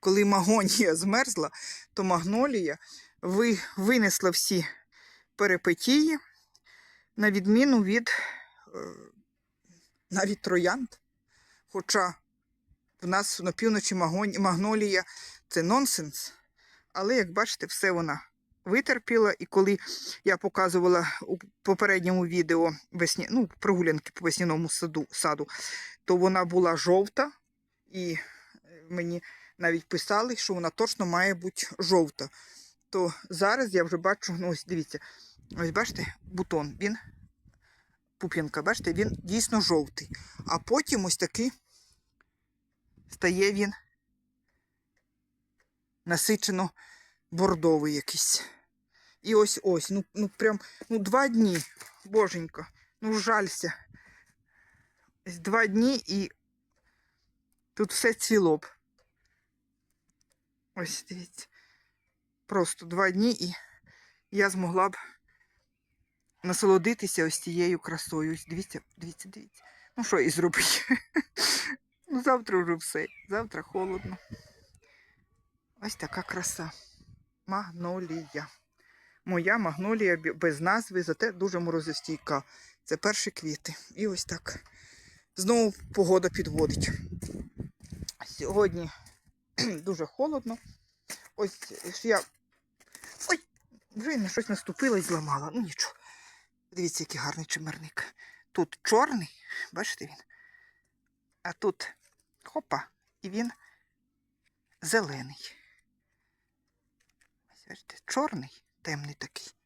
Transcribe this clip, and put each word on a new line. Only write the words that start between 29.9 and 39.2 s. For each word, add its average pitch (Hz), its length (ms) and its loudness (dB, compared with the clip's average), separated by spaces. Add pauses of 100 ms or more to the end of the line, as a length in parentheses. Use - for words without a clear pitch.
що - 180 -2
вона 170 160 -2
точно 220 360 -2
має 180 280 2
бути 180 320 -6 (120)
жовта. 165 500 2 (640)
То 175 240 0 (160)
зараз 196 440 2
я 175 100 6
вже 170 120 -2
бачу, 185 420 0
ну, 175 100 -2
ось 165 160 -4
дивіться, 170 340 -6 (580)
ось 165 140 -2
бачите, - 520 -2
бутон, 165 580 -4
він, 208 160 -2 (1200)
пуп'янка, 160 440 -4
бачите, 175 300 -2
він 202 180 0 (120)